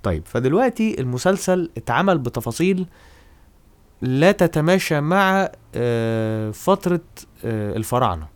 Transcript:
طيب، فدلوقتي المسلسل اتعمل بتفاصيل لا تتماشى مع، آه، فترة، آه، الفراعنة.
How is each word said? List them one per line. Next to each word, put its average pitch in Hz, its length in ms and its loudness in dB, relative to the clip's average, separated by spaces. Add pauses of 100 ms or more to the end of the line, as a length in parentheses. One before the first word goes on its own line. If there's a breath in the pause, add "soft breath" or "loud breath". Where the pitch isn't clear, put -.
طيب، 85 220 -2
فدلوقتي 214 760 0
المسلسل 180 760 0
اتعمل 160 400 0
بتفاصيل 160 680 -2 (1120 soft breath)
لا 139 300 4
تتماشى 165 680 2
مع، 190 480 2 (260)
آه، 113 760 -2
فترة، 175 500 0 (440)
آه، 107 320 -4
الفراعنة. 107 580 0